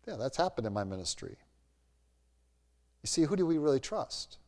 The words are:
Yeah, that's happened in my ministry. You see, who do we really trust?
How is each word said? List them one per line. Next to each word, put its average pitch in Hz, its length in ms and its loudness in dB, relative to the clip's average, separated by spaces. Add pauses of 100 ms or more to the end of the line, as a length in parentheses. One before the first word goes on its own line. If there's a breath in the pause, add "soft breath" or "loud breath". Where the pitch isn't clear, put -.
Yeah, 185 80 -8
that's 123 200 -4
happened 165 300 0
in 101 60 -2
my 101 100 -2
ministry. 95 560 -8 (1600)
You - 40 -10
see, - 160 2
who 156 140 2
do 180 100 4
we 165 120 4
really 143 220 4
trust? - 680 -6